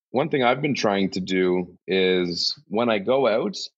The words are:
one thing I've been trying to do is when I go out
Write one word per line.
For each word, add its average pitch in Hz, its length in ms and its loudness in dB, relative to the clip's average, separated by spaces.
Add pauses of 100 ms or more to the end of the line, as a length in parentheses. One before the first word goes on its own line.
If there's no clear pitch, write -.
(100)
one 147 200 -2
thing 139 120 0
I've 131 200 2
been 147 120 0
trying 98 360 0
to 95 100 -6
do 92 560 0 (100)
is 92 720 0 (100)
when 113 200 0
I 110 100 2
go 123 300 2
out 131 300 -2 (200)